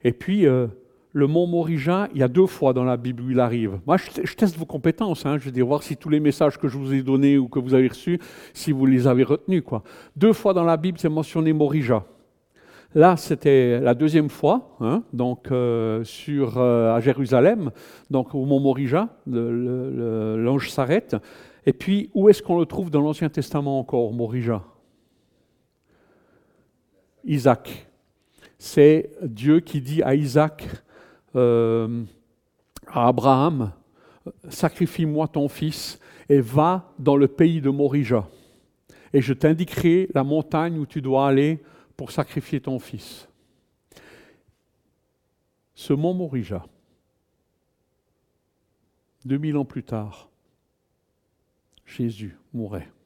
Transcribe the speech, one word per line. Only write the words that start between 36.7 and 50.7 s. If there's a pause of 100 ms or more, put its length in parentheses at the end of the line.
dans
le
pays
de
Morija. (840)
Et
je
t'indiquerai
la
montagne
où
tu
dois
aller (340)
pour
sacrifier
ton
fils. » (2500)
Ce
mont
Morija, (2500)
deux
mille
ans
plus
tard, (1500)